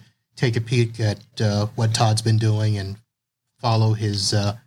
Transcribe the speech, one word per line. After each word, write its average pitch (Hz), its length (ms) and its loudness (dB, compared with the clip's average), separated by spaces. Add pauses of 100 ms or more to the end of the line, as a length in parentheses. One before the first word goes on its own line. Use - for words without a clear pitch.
(340)
take 120 220 0
a 120 40 -2
peek 117 380 0
at, 107 220 -2 (200)
uh, 104 340 2
what 113 180 0
Todd's 110 300 2
been 110 160 2
doing 107 400 0
and 98 180 -8 (640)
follow 110 320 2
his, 101 400 -2
uh, 101 240 -2 (100)